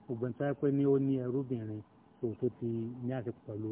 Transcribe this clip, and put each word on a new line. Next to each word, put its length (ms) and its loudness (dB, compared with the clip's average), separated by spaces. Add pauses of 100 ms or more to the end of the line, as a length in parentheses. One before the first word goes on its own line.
Gbogbo 260 -4
ẹni 60 -4
tó 120 -4
yẹ 80 0
pé 160 0
ní 160 4
ó 120 6
ní 200 2
ẹrúbìnrin, 640 -2 (320)
so, 200 -4
tó 160 0
ti 180 -4 (300)
ní 140 -4
àṣepọ̀ 320 -4
pẹ̀lú 280 -6